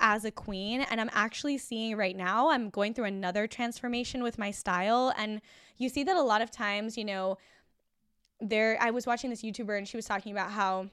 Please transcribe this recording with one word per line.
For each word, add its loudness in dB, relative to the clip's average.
as 4
a -2
queen. -4
And 0
I'm 0
actually 0
seeing -4
right 2
now, 4
I'm 2
going 0
through -2
another 0
transformation -4
with -2
my -2
style. 2
And -4
you -2
see 0
that 4
a 6
lot 4
of -2
times, -2
you -4
know, -2
there, 2
I 4
was -2
watching -2
this -8
YouTuber -4
and -6
she -8
was -6
talking -4
about -4
how 0